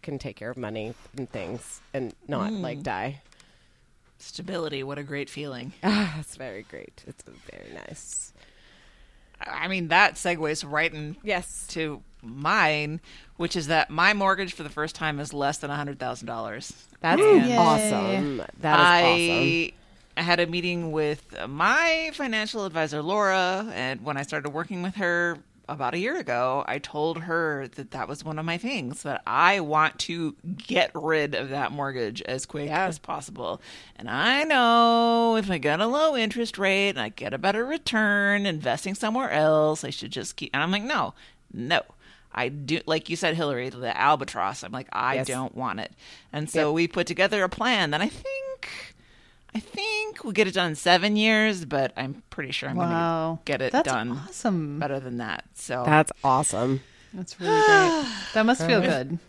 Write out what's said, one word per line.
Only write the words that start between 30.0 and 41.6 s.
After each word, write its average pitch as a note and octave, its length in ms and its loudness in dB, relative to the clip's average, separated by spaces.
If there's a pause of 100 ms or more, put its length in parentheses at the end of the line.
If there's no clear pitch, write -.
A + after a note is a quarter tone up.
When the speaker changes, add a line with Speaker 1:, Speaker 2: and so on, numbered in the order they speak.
Speaker 2:
to E3+ 360 -4 (200)
get - 380 0
rid D3+ 400 0
of C3+ 160 -2
that C3+ 220 -2
mortgage C3 500 -4
as - 240 -6
quick C#3+ 220 -6
Speaker 1:
Yeah. E3 180 0
Speaker 2:
as E3 140 -6
possible. C3 600 -8 (360)
And A2+ 120 -12
I A3+ 360 2
know A#3 920 6
if G3+ 140 0
I F3 80 0
get D3 220 2
a G#3+ 80 2
low D4 280 2
interest A3+ 400 -2
rate G3 340 2
and C#3+ 100 -4
I A2 80 -2
get G#2+ 260 -8
a C3+ 40 -4
better G#3 280 0
return G3+ 800 2
investing D#3+ 480 -2
somewhere A#3 360 -2
else, D#3 520 4
I C3 80 -6
should - 220 -10
just A2 240 -8
keep, - 180 -10
and C#3 80 0
I'm E3+ 80 0
like, G3+ 140 -2
"No, A#3 300 -2 (380)
no." C3+ 280 0 (520)